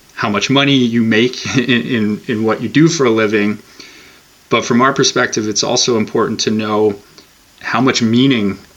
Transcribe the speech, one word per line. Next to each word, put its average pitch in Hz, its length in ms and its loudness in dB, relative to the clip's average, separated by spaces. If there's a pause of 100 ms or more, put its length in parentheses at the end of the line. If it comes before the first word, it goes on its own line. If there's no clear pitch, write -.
(160)
how 113 140 -4
much 101 200 -2
money 139 260 2
you 120 280 2
make 113 420 0
<laughs> 104 120 -2
in, 120 300 0
in, 107 400 -2
in 110 160 -4
what 110 180 -2
you 117 80 -6
do 151 180 4
for 156 180 0
a 123 40 4
living. 107 500 0 (920)
But 117 160 0
from 120 160 2
our 135 120 4
perspective, 123 540 -2
it's 104 160 -4
also 120 340 0
important 107 440 -2
to 120 100 -2
know 107 440 0 (640)
how - 220 -4
much 127 200 2
meaning 113 560 2 (200)